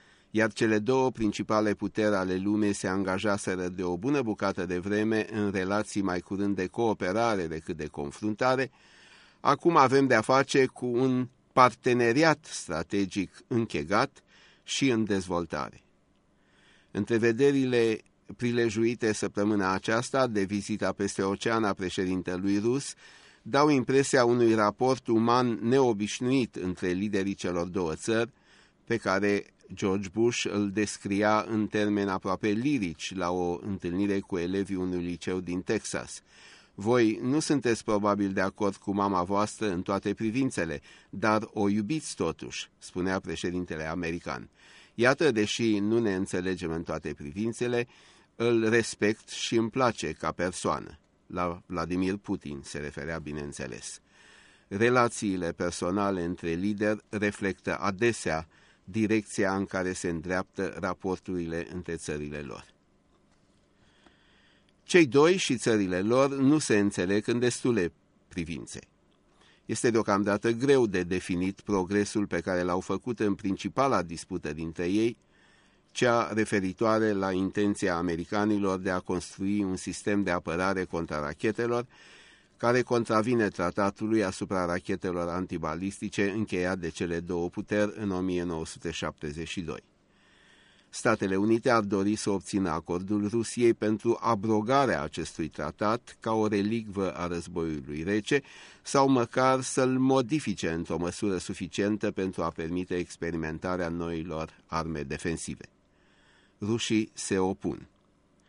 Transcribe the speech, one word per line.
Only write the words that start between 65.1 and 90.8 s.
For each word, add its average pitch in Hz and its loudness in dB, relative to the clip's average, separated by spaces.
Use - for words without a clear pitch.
și 147 0
țările 101 2
lor 131 4
nu 139 4
se 120 2
înțeleg 101 2
în 120 0
destule 117 0
privințe. 80 -8
Este 117 0
deocamdată 104 2
greu 127 4
de 92 0
definit 90 -2
progresul 101 0
pe 85 -2
care 90 0
l-au 90 0
făcut 104 -4
în 101 2
principala 98 0
dispută 82 -8
dintre 82 -6
ei, 107 0
cea 117 2
referitoare 110 2
la 95 0
intenția 95 0
americanilor 95 0
de 92 -4
a 92 0
construi 98 -2
un 92 -2
sistem 101 -2
de 92 0
apărare 90 0
contra 82 -4
rachetelor, 117 -2
care 120 2
contravine 117 2
tratatului 101 0
asupra 95 -2
rachetelor 87 -2
antibalistice 92 -4
încheiat 92 -2
de 85 -6
cele 85 -4
două 87 -2
puteri 104 -2
în 104 -4
o 92 -2
mie 90 0
nouă 82 -4
sute - -10
șaptezeci 78 -8
și - -8
doi. 76 -8